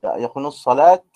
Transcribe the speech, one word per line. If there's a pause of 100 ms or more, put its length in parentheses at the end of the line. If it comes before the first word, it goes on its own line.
يقول
الصلاتْ